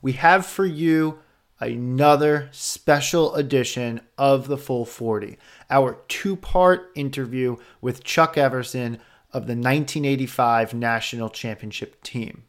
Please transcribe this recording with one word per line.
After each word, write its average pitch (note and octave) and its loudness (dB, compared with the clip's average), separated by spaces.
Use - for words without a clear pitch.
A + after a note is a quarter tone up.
We C3 -2
have F3+ 4
for F#3+ -2
you D#3+ 0
another C3+ 2
special - 0
edition B2+ -2
of C#3 2
The C#3+ -4
Full B2 -4
Forty, G#2+ -6
our C3+ 2
two-part F#3 2
interview B2+ -4
with B2 -6
Chuck D#3+ 2
Everson B2 -2
of A#2 -6
the A#2 -4
nineteen C#3 -2
eighty-five A#2+ 0
National A#2 -4
Championship - -12
team. - -10